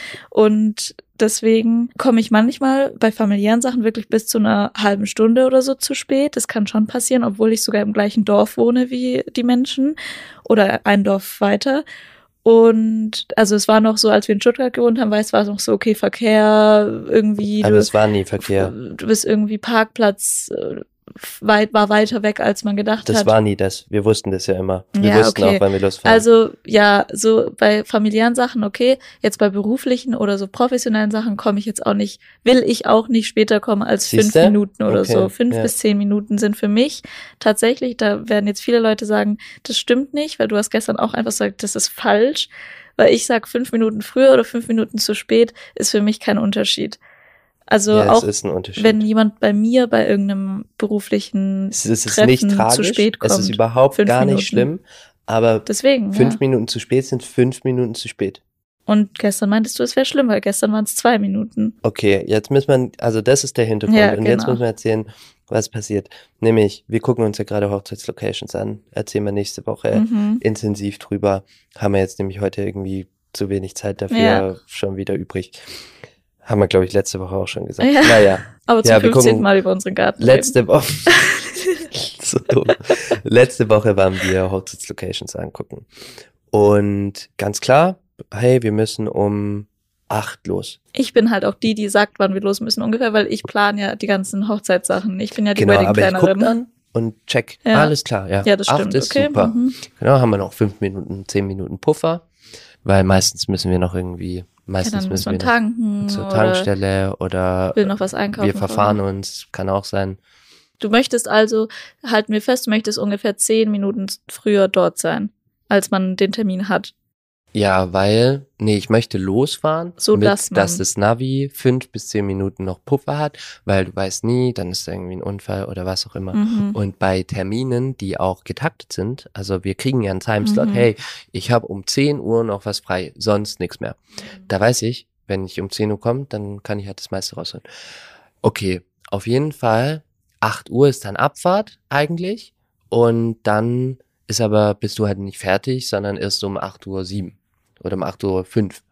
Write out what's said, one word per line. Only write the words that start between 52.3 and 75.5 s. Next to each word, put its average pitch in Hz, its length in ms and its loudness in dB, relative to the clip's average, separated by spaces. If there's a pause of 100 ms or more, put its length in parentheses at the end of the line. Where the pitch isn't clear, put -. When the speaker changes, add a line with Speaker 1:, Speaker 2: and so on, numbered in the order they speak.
Speaker 2:
nicht 123 180 2
Speaker 1:
zu 101 60 2
Speaker 2:
tragisch, 113 320 2
Speaker 1:
spät - 320 0
kommt, 110 120 2
Speaker 2:
es 98 60 4
ist 98 160 -2
überhaupt 117 440 2
Speaker 1:
fünf - 100 2
Speaker 2:
gar 123 180 4
nicht - 60 2
Speaker 1:
Minuten. 196 120 2
Speaker 2:
schlimm, 175 360 0 (480)
aber 113 320 4
Speaker 1:
Deswegen, 233 520 0
Speaker 2:
fünf 120 220 4
Speaker 1:
ja. 220 60 -6
Speaker 2:
Minuten 131 280 2
zu - 120 -6
spät 131 260 0
sind 127 160 -4
fünf 131 420 0
Minuten 123 300 -2
zu - 140 -12
spät. - 340 -6 (440)
Speaker 1:
Und 214 340 0
gestern 202 320 -2
meintest 220 260 0
du, 247 60 -2
es 240 120 -4
wäre 269 120 2
schlimm, 269 220 0
weil 208 120 0
gestern 214 300 -2
waren's 214 240 -2
zwei 233 240 2
Minuten. 214 640 -4
Speaker 2:
Okay, 101 440 0
jetzt 107 220 -2
muss 139 180 2
man, 127 300 2
also 110 240 -2
das 127 220 2
ist 135 140 -10
der 117 80 2
Hintergrund. 110 340 2
Speaker 1:
Ja, 202 140 4
Speaker 2:
Und 107 120 -2
jetzt 113 200 4
Speaker 1:
genau. 131 80 -2
Speaker 2:
muss 120 80 -2
man 120 80 0
erzählen, 110 360 -2 (420)
was 107 220 -2
passiert. 104 400 -6 (300)
Nämlich, 110 480 2
wir 113 140 -2
gucken 117 220 0
uns 107 140 -2
ja 107 60 -4
gerade 101 260 -2
Hochzeitslocations 101 840 -8
an. 107 240 -8 (100)
Erzählen 107 360 -4
wir 101 60 -2
nächste 101 360 -6
Woche - 240 -4 (180)
Speaker 1:
Mhm. 220 320 0
Speaker 2:
intensiv 104 560 -4
drüber. 98 460 -2 (340)
Haben 101 160 -2
wir 98 80 2
jetzt 95 160 -4
nämlich 98 240 -8
heute 101 220 -4
irgendwie 95 420 -8 (260)
zu 101 180 -6
wenig 95 260 -6
Zeit 98 260 -8
dafür 101 160 -4
Speaker 1:
Ja. 107 380 0 (100)
Speaker 2:
schon 98 320 -6
wieder 98 160 -4
übrig. 95 380 -8 (880)